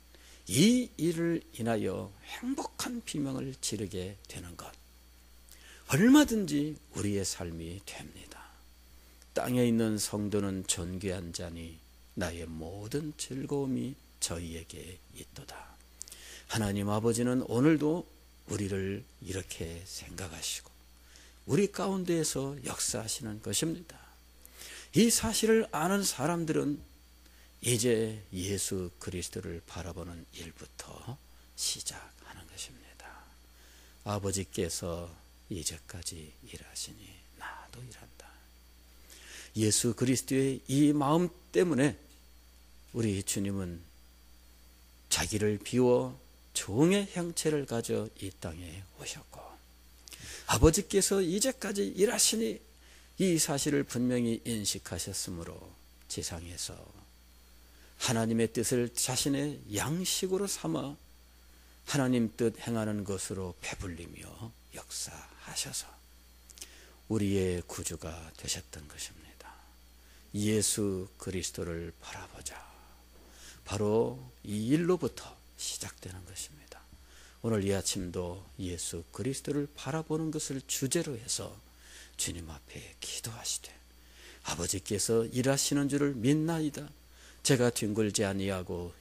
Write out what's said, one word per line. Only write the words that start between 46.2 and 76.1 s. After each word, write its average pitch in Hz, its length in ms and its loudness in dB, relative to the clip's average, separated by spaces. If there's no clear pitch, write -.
종의 180 580 4
형체를 160 540 0
가져 117 420 -2
이 95 180 -8
땅에 87 440 -10
오셨고 - 400 -12
아버지께서 190 760 6
이제까지 202 680 0
일하시니 220 720 4
이 180 200 6
사실을 143 460 2
분명히 123 600 2
인식하셨으므로 92 1300 -6
지상에서 87 640 -8
하나님의 113 540 2
뜻을 120 420 2
자신의 139 680 0
양식으로 185 720 0
삼아 156 500 -4
하나님 127 500 4
뜻 113 240 2
행하는 107 460 0
것으로 95 560 -4
배불리며 87 920 -10
역사하셔서 - 1120 -8
우리의 98 600 2
구주가 82 680 -8
되셨던 - 540 -8
것입니다. - 640 -16
예수 101 760 2
그리스도를 85 840 -6
바라보자. - 600 -12
바로 117 680 2
이 107 240 -2
일로부터 165 720 2
시작되는 - 680 -10